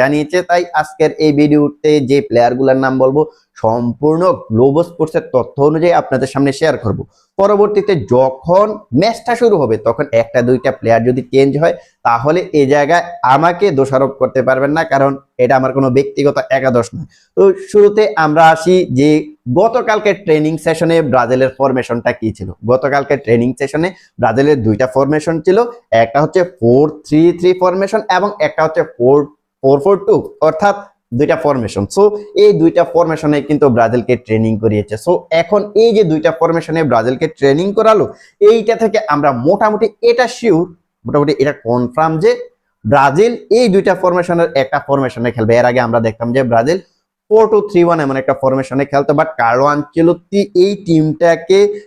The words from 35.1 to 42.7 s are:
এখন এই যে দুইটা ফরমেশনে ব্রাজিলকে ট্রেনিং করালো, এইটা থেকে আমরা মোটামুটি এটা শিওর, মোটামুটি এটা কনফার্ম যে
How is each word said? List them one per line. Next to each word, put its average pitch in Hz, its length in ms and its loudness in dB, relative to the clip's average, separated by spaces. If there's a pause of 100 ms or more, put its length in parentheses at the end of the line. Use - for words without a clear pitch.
এখন 180 200 0 (220)
এই 233 140 4
যে 220 140 4
দুইটা 156 280 0
ফরমেশনে 165 420 -2 (100)
ব্রাজিলকে 123 360 -2 (120)
ট্রেনিং 139 280 2 (120)
করালো, 214 260 4 (460)
এইটা 226 320 2
থেকে 214 160 0 (160)
আমরা 147 160 0 (160)
মোটামুটি 208 400 0 (240)
এটা 240 160 2 (100)
শিওর, 180 280 0 (400)
মোটামুটি 143 280 0 (100)
এটা 143 120 -2 (120)
কনফার্ম 123 460 -2 (120)
যে 226 60 2 (540)